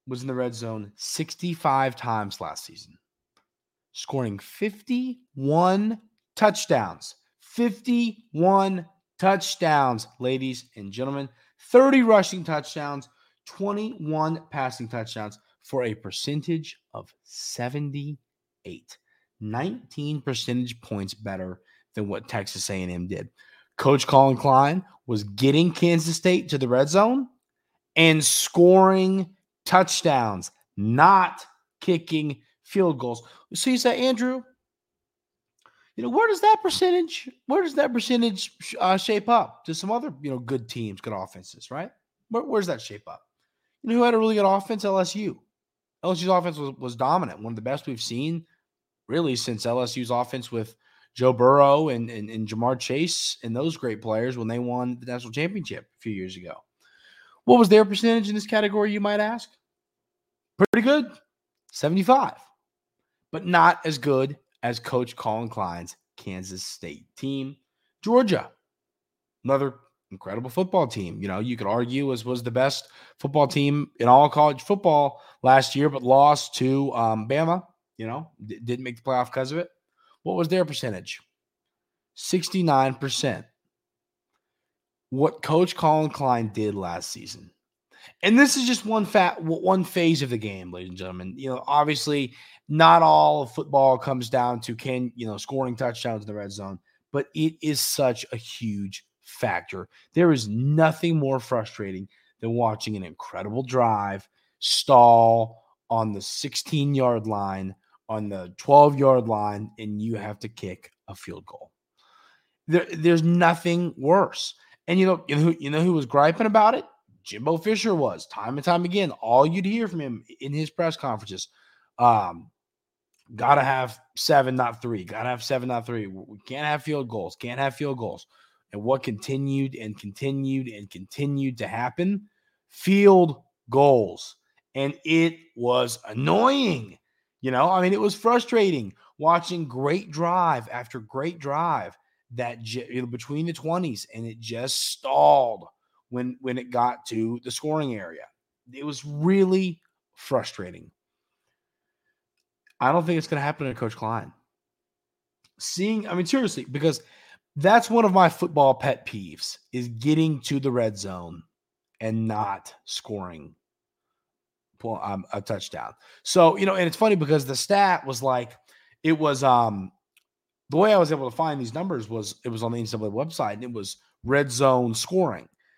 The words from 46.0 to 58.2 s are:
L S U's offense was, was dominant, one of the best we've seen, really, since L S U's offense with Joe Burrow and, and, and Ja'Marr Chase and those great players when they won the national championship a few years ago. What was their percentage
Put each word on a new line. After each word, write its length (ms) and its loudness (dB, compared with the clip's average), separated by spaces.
L 80 -2
S 100 -4
U's 80 0
offense 280 0
was, 200 -8
was 180 -10
dominant, 460 0
one 120 -10
of 40 -10
the 40 -10
best 260 -6
we've 140 -8
seen, 440 -6
really, 280 -2
since 300 -6
L 160 -2
S 160 -6
U's 140 -6
offense 400 -6
with 240 -8
Joe 180 6
Burrow 560 6
and, 200 -4
and, 200 -10
and 180 -6
Ja'Marr 320 -2
Chase 640 -4
and 100 -8
those 220 -4
great 240 -8
players 380 -4
when 100 -6
they 120 -4
won 400 -6
the 80 -18
national 260 -10
championship 520 -8
a 140 -20
few 140 -8
years 240 -10
ago. 160 -16
What 120 10
was 100 8
their 160 10
percentage 460 0